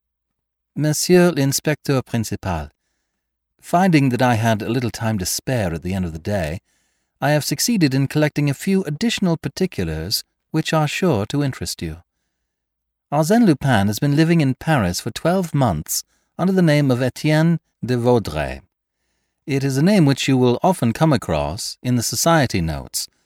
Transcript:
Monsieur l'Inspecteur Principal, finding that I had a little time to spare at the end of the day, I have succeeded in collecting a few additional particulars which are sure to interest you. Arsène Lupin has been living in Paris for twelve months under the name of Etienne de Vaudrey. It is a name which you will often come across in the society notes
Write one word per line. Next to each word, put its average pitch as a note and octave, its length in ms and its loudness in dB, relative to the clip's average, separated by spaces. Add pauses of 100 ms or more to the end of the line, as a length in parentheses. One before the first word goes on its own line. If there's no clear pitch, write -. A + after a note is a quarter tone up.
(760)
Monsieur F3 520 4
l'Inspecteur C#3 760 -2
Principal, F#2+ 640 -6 (920)
finding E3+ 500 2
that A#2+ 120 0
I B2 140 4
had A2 260 0
a G2 80 -6
little B2 200 -2
time A2 300 -4
to F2+ 60 -4
spare G#2+ 480 -4
at D#2+ 100 -8
the F2+ 100 -4
end F#2+ 120 -2
of D#2+ 80 -6
the D#2+ 60 -10
day, F2 420 -4 (580)
I C#3 120 0
have D3 120 0
succeeded D3+ 500 0
in C3+ 140 0
collecting D3 420 0
a C3+ 40 -2
few F#3+ 320 -2
additional E3+ 500 -2
particulars F2 880 -6 (280)
which D#3+ 200 -2
are D#3 160 0
sure C3 380 0
to C#3+ 180 -4
interest - 380 -6
you. E2 160 -8 (1120)
Arsène E3+ 340 2
Lupin C#3 420 2
has G#2+ 120 -2
been C#3+ 160 0
living D#3+ 240 2
in C3 160 0
Paris A2+ 460 -2
for A#2 100 -8
twelve F3+ 420 -2
months G#2+ 520 -2 (340)
under F#3+ 140 0
the F#3 80 4
name D3 280 4
of B2 120 2
Etienne D#3 580 2 (260)
de B2 120 0
Vaudrey. F2+ 640 0 (840)
It C#3 200 -2
is C3+ 120 -2
a C#3+ 60 2
name F#3+ 220 4
which C#3 240 0
you C3 80 4
will B2 260 2
often C#3+ 300 0
come D#3+ 180 2
across D#2+ 720 -2
in B2 120 -2
the A#2 60 0
society B2+ 600 0
notes D2+ 480 -6 (160)